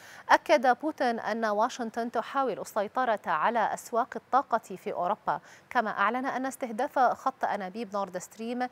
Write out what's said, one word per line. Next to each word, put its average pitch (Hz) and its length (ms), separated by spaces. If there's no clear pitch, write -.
أكد 262 500
بوتين 254 400
أن 226 260
واشنطن 226 680
تحاول 240 480
السيطرة 220 680
على 196 480
أسواق - 420
الطاقة 226 600
في - 180
أوروبا، 175 460
كما 220 200
أعلن 233 360
أن 262 200
استهداف 254 540
خط - 460
أنابيب 196 480
نورد 190 240
ستريم 240 540